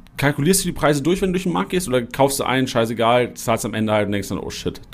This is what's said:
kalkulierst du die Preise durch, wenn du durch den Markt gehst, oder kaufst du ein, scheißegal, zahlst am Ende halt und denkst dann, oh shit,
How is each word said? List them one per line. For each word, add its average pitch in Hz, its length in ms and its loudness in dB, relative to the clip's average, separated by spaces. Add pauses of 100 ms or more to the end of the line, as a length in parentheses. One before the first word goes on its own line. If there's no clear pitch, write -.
(160)
kalkulierst 147 460 2
du 180 60 -2
die 165 40 -4
Preise 147 300 2
durch, 180 200 2
wenn 190 80 0
du - 20 -2
durch 175 100 -2
den 175 100 -2
Markt 185 180 -2
gehst, 180 180 -2
oder 123 140 2
kaufst 131 360 0
du 117 60 -2
ein, 127 240 0
scheißegal, 117 680 2
zahlst 113 300 -2
am 110 100 -4
Ende 110 180 0
halt 107 140 2
und 104 60 -4
denkst 101 160 -4
dann, 92 100 -4
oh - 120 -8
shit, - 300 -8 (140)